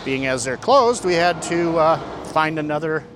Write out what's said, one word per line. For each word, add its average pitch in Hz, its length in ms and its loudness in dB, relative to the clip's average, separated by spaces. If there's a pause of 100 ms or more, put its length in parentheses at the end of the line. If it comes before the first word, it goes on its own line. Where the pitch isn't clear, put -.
being 135 220 -4
as 131 200 -2
they're 127 120 -6
closed, 240 480 2
we 180 80 2
had 170 300 2
to, 170 340 0
uh, 156 480 0
find 156 320 0
another 151 480 -4 (100)